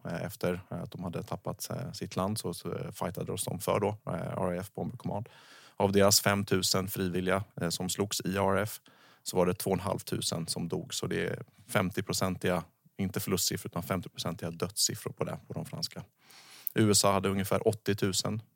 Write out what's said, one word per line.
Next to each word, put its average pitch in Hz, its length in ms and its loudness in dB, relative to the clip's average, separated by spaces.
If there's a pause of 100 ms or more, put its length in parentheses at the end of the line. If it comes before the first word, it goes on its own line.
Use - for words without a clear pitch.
eh, 87 180 -6
efter 87 460 -2
att 87 220 -8
de 87 140 -10
hade 90 180 -6
tappat, - 480 -8
eh, 85 220 -6
sitt - 240 -8
land, 98 220 0
så, 87 160 -4
så, - 220 -8
eh, 85 140 -6
fightade 90 540 -4
de 92 160 -4
för 98 200 2
då, 98 80 2
eh, 104 260 -4
R 87 220 -6
A 90 180 0
F 92 200 -6
Bomber 92 220 -6
Command. 101 320 -6 (480)
Av 98 160 4
deras 98 280 8
femtusen 98 680 2
frivilliga, 92 560 0 (160)
eh, 87 80 0
som 92 200 -2
slogs - 320 0
i 92 160 -2
R 98 200 4
A 95 40 4
F, 107 200 -4 (420)
så - 140 -4
var 90 100 6
det 90 80 4
två - 160 -2
och 95 60 4
en 87 40 0
halv 90 180 -2
tusen - 480 -4
som - 220 -4
dog. 82 260 -4
Så - 120 -4
det 90 200 0
är 87 160 -4 (260)
femtioprocentiga, 92 960 0 (320)
inte 95 240 -2
förlustsiffror, - 500 -2
utan 87 120 -4
femtioprocentiga 87 680 -4
dödssiffror - 640 -2
på - 120 -4
det, - 220 -6
på - 60 -12
de - 120 -6
franska. - 400 -6 (720)
U 110 160 6
S 101 140 6
A 101 80 8
hade 98 160 4
ungefär 98 400 2
åttio 101 260 0
tusen 101 480 0 (140)